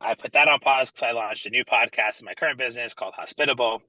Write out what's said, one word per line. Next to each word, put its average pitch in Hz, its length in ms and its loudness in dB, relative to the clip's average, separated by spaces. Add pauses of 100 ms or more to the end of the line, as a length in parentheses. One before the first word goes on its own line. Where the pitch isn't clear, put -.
I 113 180 0
put 117 140 -10
that 147 160 6
on 147 120 4
pause 131 320 2
cause - 100 -12
I 120 100 0
launched 110 340 -4
a 104 40 -12
new 123 140 0
podcast 113 560 0
in 110 60 -14
my 92 80 -12
current 147 240 -4
business 120 360 -6
called 95 200 -8
Hospitable 120 760 0